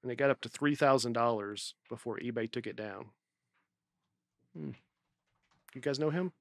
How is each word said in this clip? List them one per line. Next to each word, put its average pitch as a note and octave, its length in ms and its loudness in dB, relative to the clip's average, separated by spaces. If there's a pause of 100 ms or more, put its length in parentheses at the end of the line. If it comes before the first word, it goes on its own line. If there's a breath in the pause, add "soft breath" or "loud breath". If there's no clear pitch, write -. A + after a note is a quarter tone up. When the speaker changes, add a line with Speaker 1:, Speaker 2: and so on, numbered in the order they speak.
Speaker 1:
and B2 80 -6
it A#2+ 60 -4
got C#3 140 4
up B2+ 120 2
to A#2+ 60 -8
three D3 260 2
thousand C3+ 380 4
dollars A2 600 0 (160)
before A#2 300 -8
eBay A#2 300 -4
took A2+ 160 -6
it G2+ 100 -8
down. G#2+ 340 -10 (1500)
Speaker 2:
Hmm. D2 140 -6 (1040)
Speaker 1:
You C3 80 -12
guys C#3 160 -2
know D3+ 100 0
him? F3 320 -2